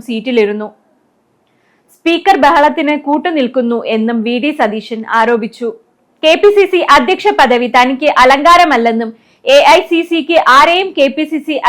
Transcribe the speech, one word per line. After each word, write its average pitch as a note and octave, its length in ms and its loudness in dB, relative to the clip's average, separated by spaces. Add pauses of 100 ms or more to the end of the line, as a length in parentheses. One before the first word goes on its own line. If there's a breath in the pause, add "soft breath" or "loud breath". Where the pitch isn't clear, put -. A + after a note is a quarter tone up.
സീറ്റിലിരുന്നു. A3 600 -4 (1300)
സ്പീക്കർ E4+ 520 0
ബഹളത്തിന് D4 500 2 (100)
കൂട്ടുനിൽക്കുന്നു C4+ 760 -2 (160)
എന്നും A3+ 320 -2
വി A#3+ 160 -4
ഡി D4 160 -2
സതീശൻ A3 400 -6 (200)
ആരോപിച്ചു. A3+ 500 -4 (540)
കെ D#4 100 4 (100)
പി G#4 140 6
സി G4 160 4
സി E4+ 100 0 (140)
അധ്യക്ഷ F#4 420 -2
പദവി A#3+ 380 0
തനിക്ക് C4 340 0 (140)
അലങ്കാരമല്ലെന്നും C4 840 2 (360 soft breath)
എ C#4 140 4 (180)
ഐ - 20 0 (100)
സി E4+ 120 -2 (100)
സിക്ക് E4 280 -2 (200)
ആരെയും E4+ 400 0
കെ C#4 180 2
പി D#4 140 -4
സി D#4 160 -6
സി D4+ 100 -4 (120)